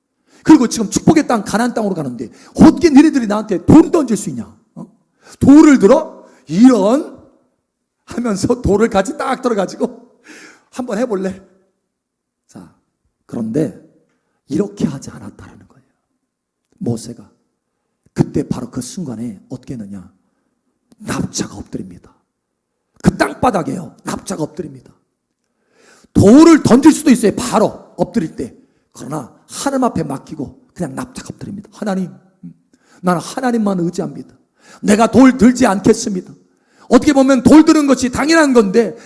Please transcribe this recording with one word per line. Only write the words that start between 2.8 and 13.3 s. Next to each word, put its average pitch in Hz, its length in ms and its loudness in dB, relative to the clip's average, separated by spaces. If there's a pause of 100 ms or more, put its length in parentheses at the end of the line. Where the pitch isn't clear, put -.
니네들이 277 360 4
나한테 208 380 -4
돌을 330 260 6
던질 254 280 -2
수 - 120 -12
있냐? 113 280 -14 (160)
어? - 200 -20 (460)
돌을 294 380 6
들어?" 233 480 0 (200)
이런 220 760 2 (800)
하면서 240 560 -4
돌을 208 300 0
같이 196 260 -2
딱 269 240 -6
들어가지고 - 800 -6 (500)
"한번 240 280 -10
해볼래?" 190 440 -6 (1040)
자, 82 300 -20 (480)
그런데 117 580 -6 (680)